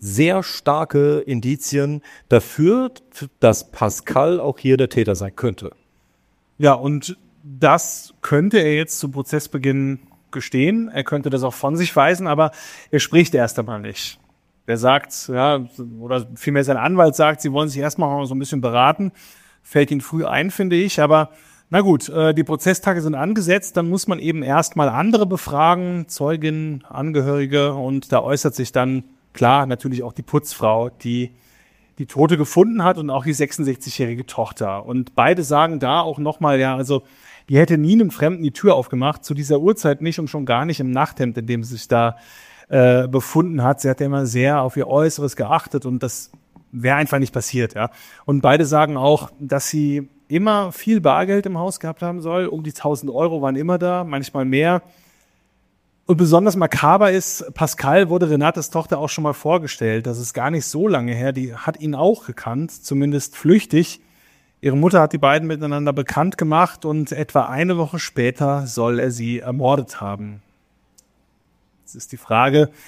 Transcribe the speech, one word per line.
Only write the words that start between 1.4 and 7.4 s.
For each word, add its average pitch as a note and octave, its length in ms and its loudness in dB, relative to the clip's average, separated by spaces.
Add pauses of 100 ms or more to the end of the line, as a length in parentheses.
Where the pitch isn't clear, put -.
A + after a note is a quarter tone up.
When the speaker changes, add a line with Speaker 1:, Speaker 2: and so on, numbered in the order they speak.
Speaker 1:
dafür, G3 600 2 (500)
dass A2+ 300 4
Pascal C#3+ 680 0
auch C3 180 -6
hier C3 200 4
der C3 100 2
Täter A2 260 0
sein F#2+ 220 -8
könnte. G#2 360 -6 (840)
Speaker 2:
Ja, C#3+ 160 6
und C#3 460 -2 (260)